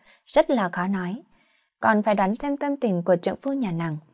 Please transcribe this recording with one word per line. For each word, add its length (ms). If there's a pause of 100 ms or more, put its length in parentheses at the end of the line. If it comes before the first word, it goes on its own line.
(260)
rất 240
là 200
khó 180
nói. 340 (580)
Còn 240
phải 120
đoán 200
xem 220
tâm 200
tình 260
của 120
trượng 260
phu 120
nhà 180
nàng 260 (160)